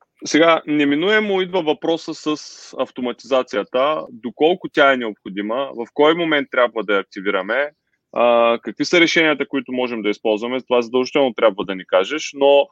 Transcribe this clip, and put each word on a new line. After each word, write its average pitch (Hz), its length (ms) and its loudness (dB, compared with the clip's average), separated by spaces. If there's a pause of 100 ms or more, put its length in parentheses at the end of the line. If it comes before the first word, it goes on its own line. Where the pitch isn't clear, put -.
(240)
Сега, 160 420 4
неминуемо 180 720 0
идва 185 220 -4
въпроса 156 720 -4
с - 0 - (420)
автоматизацията. 127 1300 -2
Доколко 147 580 -2
тя 139 240 4
е 131 40 0
необходима, 110 800 -6
в 113 180 -8
кой 151 200 4
момент 160 360 -2
трябва 113 340 0
да 101 80 -2
я 98 80 2
активираме, 101 680 -4 (420)
а, 117 500 2
какви 120 220 -6
са 175 160 2
решенията, 156 480 0
които 135 240 -6
можем 123 300 -4
да 104 60 -2
използваме, 113 540 -2
това 123 200 0
задължително 127 520 0
трябва 104 300 0
да 95 100 -6
ни 95 120 -12
кажеш, 107 480 -2
но, 139 380 4